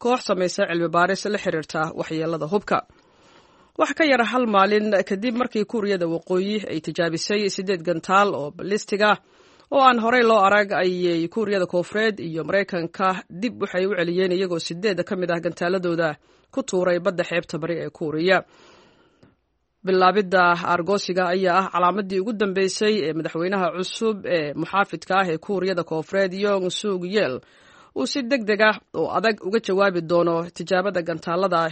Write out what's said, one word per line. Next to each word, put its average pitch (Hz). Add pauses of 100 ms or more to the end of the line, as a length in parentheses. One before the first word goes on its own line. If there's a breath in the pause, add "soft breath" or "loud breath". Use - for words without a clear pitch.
koox 247
samaysa 185
cilmi 170
baaris 180
la 208
xiriirta 165 (120)
waxyeellada 160
hubka. 196 (1000 soft breath)
Wax 302
ka 330
yar 254
hal 240
maalin 208 (180)
kadib 220
markii 226
Kuuriyada 196
Waqooyi 185 (100)
ay 160
tijaabisay 170
siddeed 190
gantaal 185
oo 143
balistiga 208 (600 soft breath)
oo 277
aan 247
horey 233
loo 226
arag, 202
ayay 175
Kuuriyada 196
Koonfureed 208
iyo 160
Maraykanka 185 (200)
dib 196
waxay 196
u 202
celiyeen, 180
iyagoo 180
siddeed 175
ka -
mid 180
ah 170
gantaaladooda 175 (440 soft breath)
ku 269
tuuray 180
badda 175
xeebta 170
bari 165
ee 147
Kuuriya. 165 (1500 soft breath)
Bilaabidda 185 (180)
argoosiga 180
ayaa 185
ah 190
calaamadii 185
ugu 214
dambeysay 196
ee 151
madaxweynaha 170
cusub 196
ee 151
muxaafidka 170
ah 190
ee 160
Kuuriyada 185
Koonfureed, 180
Yoon 196
Suk 95
Yeol, 123 (600 soft breath)
uu 254
si -
degdeg 214
ah 214 (160)
oo 160
adag 208
uga 208
jawaabi 190
doono 170 (140)
tijaabada 185
gantaalada 170 (100)